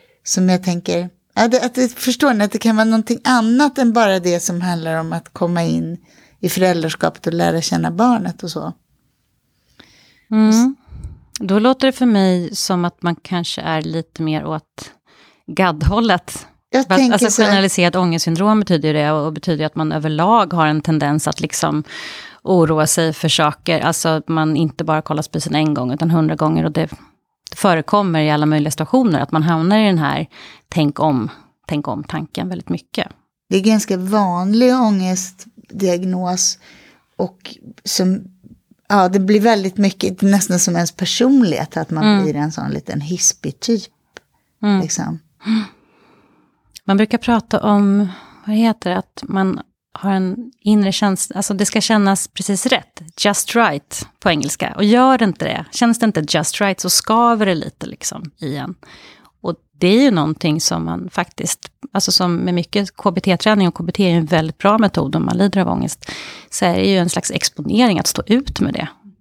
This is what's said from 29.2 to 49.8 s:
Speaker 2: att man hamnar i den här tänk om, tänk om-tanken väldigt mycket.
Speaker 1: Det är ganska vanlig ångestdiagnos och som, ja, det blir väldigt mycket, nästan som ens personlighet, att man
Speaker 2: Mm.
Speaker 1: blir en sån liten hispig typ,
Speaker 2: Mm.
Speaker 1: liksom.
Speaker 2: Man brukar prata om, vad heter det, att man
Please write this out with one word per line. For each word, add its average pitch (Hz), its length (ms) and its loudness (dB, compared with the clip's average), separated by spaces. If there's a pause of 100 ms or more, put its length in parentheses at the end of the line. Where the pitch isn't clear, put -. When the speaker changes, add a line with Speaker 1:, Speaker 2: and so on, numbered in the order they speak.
Speaker 2:
att - 120 -4
man 156 100 0
hamnar 170 360 2
i 220 80 4
den 185 120 2
här 143 280 -2 (420)
tänk 147 320 -2
om, 131 300 0 (360)
tänk 147 220 -6
om-tanken 156 600 -8
väldigt 175 200 -10
mycket. - 400 -6 (400)
Speaker 1:
Det 185 80 0
är 196 40 2
ganska 208 360 2
vanlig 196 800 2
ångestdiagnos 185 1800 -2 (580)
och - 400 -8 (280)
som, 185 360 0 (680)
ja, 196 200 4
det 190 120 2
blir 202 200 4
väldigt 202 360 2
mycket, 190 460 0
nästan 196 360 2
som 175 180 0
ens 170 160 -2
personlighet, 233 840 0
att 160 140 -6
man 160 140 -2
Speaker 2:
Mm. 208 180 4
Speaker 1:
blir 151 140 -2
en 151 160 -2
sån 139 180 -6
liten 147 300 -6
hispig - 600 -6
typ, 226 300 -2 (720)
Speaker 2:
Mm. 202 180 2
Speaker 1:
liksom. 160 380 -6 (1700)
Speaker 2:
Man 196 120 2
brukar 214 220 0
prata 226 420 0
om, 202 480 2 (380)
vad 214 100 0
heter 220 340 0
det, 180 60 -2
att - 320 -10
man 190 320 0 (340)